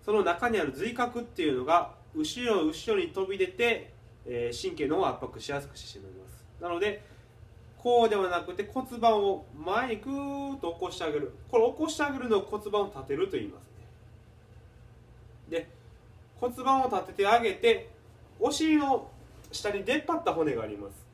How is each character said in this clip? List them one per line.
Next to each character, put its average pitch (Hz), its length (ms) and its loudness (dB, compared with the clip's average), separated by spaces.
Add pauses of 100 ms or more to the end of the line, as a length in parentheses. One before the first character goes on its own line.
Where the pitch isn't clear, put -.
そ 208 80 0
の 208 100 4
中 175 240 0
に 226 100 2
あ 175 60 2
る 139 80 -2
髄 185 220 -6
核 240 260 -2
っ 233 40 -8
て - 200 -6
い 156 60 2
う 131 80 0
の 127 80 -4
が 165 300 2 (200)
後 156 300 -4
ろ 196 200 2
後 160 300 -2
ろ 190 60 2
に 170 80 -2
飛 190 200 -4
び 196 80 -4
出 185 100 0
て、 233 440 -2 (340)
え 120 280 -4
ー、 - 160 -10
神 165 80 -10
経 147 100 0
の 151 80 2
方 190 60 2
を 170 80 2
圧 - 160 -8
迫 117 160 -12
し - 100 -8
や 143 80 -2
す 139 80 -12
く - 100 -18
し - 40 -16
て - 60 -16
し 101 120 -16
ま 95 80 -16
い 95 60 -18
ま 95 160 -20
す。 - 160 -20 (160)
な 170 80 -6
の 170 100 -2
で、 202 240 -2 (760)
こ 240 260 6
う 226 60 6
で 208 60 2
は 190 140 2
な 175 100 0
く 180 140 -10
て 202 200 -4
骨 254 140 -4 (120)
盤 220 220 6
を 196 240 0 (140)
前 220 360 0
に - 20 -10
ぐ 269 120 -10
ー 277 460 -6
っ 269 60 -12
と 170 100 -4
起 - 80 -10
こ - 120 -4
し - 60 -12
て 180 60 -6
あ 160 80 -2
げ 147 80 0
る。 - 140 -6 (160)
こ 247 80 4
れ 226 80 8
起 247 80 4
こ 311 160 -2
し - 80 -6
て 302 60 2
あ 285 100 2
げ 269 60 -4
る 247 100 -6
の 214 80 6
を 196 60 4
骨 208 280 -6
盤 202 120 4
を - 20 0
立 139 220 -10
て 139 100 0
る 190 100 2
と 190 80 -6
言 107 120 -2
い - 20 -8
ま - 100 -18
す - 40 -20 (1900)
ね。 - 100 -4
で、 - 80 -12 (720)
骨 247 240 -4
盤 269 200 4
を 247 60 0
立 196 180 -2
て 185 60 -14
て 196 140 2
あ 226 140 8
げ 220 100 2
て、 226 380 2 (500)
お 240 100 2
尻 311 280 4
の 277 340 2 (420)
下 - 160 -2
に 196 140 -2
出 262 140 2
っ 294 100 -4
張 - 80 2
っ - 80 -2
た 175 100 0
骨 156 220 2
が 113 80 -2
あ - 20 -4
り 104 120 -8
ま 101 120 -12
す。 92 40 -18 (200)